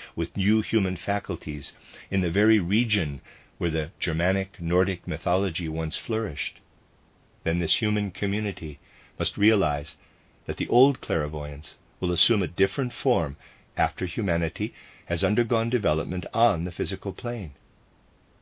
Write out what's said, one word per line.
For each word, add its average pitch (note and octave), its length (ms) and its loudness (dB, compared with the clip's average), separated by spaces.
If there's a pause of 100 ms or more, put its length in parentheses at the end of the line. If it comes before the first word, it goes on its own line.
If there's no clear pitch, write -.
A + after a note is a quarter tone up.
(160)
with E2+ 200 -4
new G#2 260 2
human F#2+ 340 0
faculties E2 760 -6 (380)
in F#2+ 120 2
the E2+ 80 0
very G#2+ 280 4
region F#2+ 640 0 (380)
where F2 120 0
the D#2 200 -2 (100)
Germanic F2+ 600 0
Nordic F2+ 460 2
mythology F2+ 600 -2
once D#2+ 280 -4
flourished, A2 640 -6 (840)
then E2+ 160 2
this E2+ 160 0
human G#2 340 0
community G2 680 -4 (380)
must - 180 -2
realize F2+ 600 2 (480)
that - 120 -6
the - 120 -4
old C3 320 6
clairvoyance D2+ 760 -4 (240)
will F2+ 100 0
assume G2 320 2
a E2+ 60 -2
different A#2+ 440 0
form F2 440 0 (400)
after E2+ 300 0
humanity E2+ 680 -2 (320)
has E2+ 160 -2
undergone A2+ 480 2
development F#2 640 0
on G#2 300 4
the F2+ 80 -4
physical F#2+ 400 -6
plane. A2 400 -8 (880)